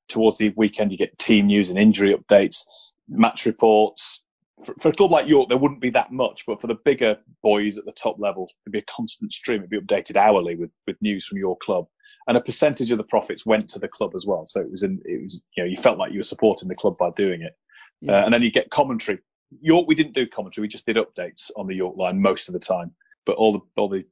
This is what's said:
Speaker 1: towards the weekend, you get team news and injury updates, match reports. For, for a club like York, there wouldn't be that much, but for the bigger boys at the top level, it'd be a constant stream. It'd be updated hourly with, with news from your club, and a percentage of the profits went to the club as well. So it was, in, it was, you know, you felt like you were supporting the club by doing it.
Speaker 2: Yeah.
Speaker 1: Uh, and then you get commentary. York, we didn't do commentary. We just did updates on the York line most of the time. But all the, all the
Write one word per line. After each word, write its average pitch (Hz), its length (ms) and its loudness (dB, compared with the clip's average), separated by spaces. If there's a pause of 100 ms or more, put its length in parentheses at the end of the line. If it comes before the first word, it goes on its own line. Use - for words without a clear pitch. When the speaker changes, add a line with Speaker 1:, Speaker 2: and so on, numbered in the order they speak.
Speaker 1:
towards 110 300 2
the 107 180 0
weekend, 107 340 0
you 95 60 -8
get - 220 -4
team 117 300 4
news 202 200 4
and 90 100 -4
injury 202 360 6
updates, - 480 2 (480)
match 113 340 0
reports. 107 760 2 (420)
For, - 160 -14
for 160 80 2
a 147 40 4
club 190 180 2
like 143 180 4
York, 139 220 4
there 127 80 2
wouldn't 139 240 0
be 127 80 -2
that 117 200 0
much, 127 360 -4
but 107 160 -6
for 117 40 -10
the 113 160 -4
bigger 123 360 2 (240)
boys 104 340 2
at - 80 -14
the - 80 -14
top - 260 -6
level, 95 300 -4 (160)
it'd 104 80 -12
be 107 60 -4
a 104 40 -6
constant - 520 -10
stream. 113 240 -4
It'd 90 100 -10
be 104 100 -6
updated 98 380 -4
hourly 95 400 4
with, 85 160 -8 (140)
with 98 160 -8
news 101 240 -4
from 101 100 -10
your 95 220 -4
club, 90 260 -2 (420)
and 120 120 2
a - 20 4
percentage 131 500 -2
of 117 60 2
the 107 80 -6
profits - 400 -4
went 107 240 0
to - 100 -14
the 98 100 -8
club - 280 -6
as 92 80 -10
well. 90 220 -4
So - 160 -6
it - 80 -10
was, 95 120 -8
in, 95 220 -4
it - 160 -8
was, - 220 -14 (120)
you 92 80 -4
know, 87 60 -4
you 95 80 -6
felt 107 220 2
like 95 140 -6
you 101 80 -8
were 110 40 -8
supporting 95 460 0
the - 40 -8
club 98 220 -2
by 87 140 0
doing 90 320 -2
it. 82 100 -12 (480)
Speaker 2:
Yeah. 101 200 2
Speaker 1:
Uh, 101 40 2
and 113 80 2
then 120 80 4
you 117 100 2
get - 200 -2
commentary. 117 480 -2 (420)
York, 160 260 4
we 156 80 4
didn't 151 200 0
do 127 120 0
commentary. 107 360 -10
We 107 60 -4
just - 180 -10
did 113 100 0
updates 90 580 -6
on 98 120 -10
the 95 80 -6
York 92 240 -6
line 92 240 -2
most 98 260 0
of 90 60 -10
the 87 60 -6
time. 87 320 -4 (340)
But - 100 0
all 110 180 4
the, 95 60 -4 (180)
all 104 100 -2
the 95 240 -6